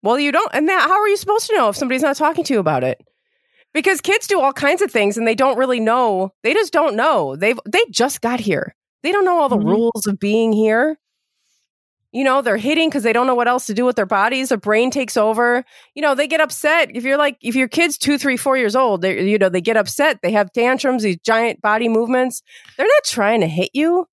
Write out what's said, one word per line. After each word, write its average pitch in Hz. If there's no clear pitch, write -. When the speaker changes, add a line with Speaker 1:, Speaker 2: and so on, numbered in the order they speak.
Speaker 1:
Well, 233
you 285
don't. 349
And 302
that, 370
how 381
are 427
you 403
supposed 415
to 440
know 247
if 202
somebody's 262
not 285
talking 320
to 277
you 220
about 151
it? 131
Because 311
kids 415
do 370
all 269
kinds 294
of 403
things 208
and 226
they 226
don't 254
really 254
know. 220
They 240
just 415
don't 302
know. 208
They've, 214
they 359
just 240
got 240
here. 202
They 339
don't 403
know 359
all 294
the 247
Speaker 2:
Mm-hmm. 208
Speaker 1:
rules 220
of 202
being 220
here. 220
You 262
know, 269
they're 226
hitting 311
'cause 285
they 220
don't 247
know 262
what 240
else 247
to 220
do 233
with 247
their 208
bodies. 233
Their 233
brain 220
takes 254
over. 240
You 294
know, 294
they 285
get 311
upset. 311
If 233
you're 269
like, 294
if 226
your 254
kid's 330
two, 285
three, 262
four 262
years 226
old, 226
they, 190
you 208
know, 196
they 180
get 226
upset. 262
They 175
have 208
tantrums, 247
these 190
giant 226
body 220
movements. 240
They're -
not 571
trying 220
to 190
hit 175
you. 339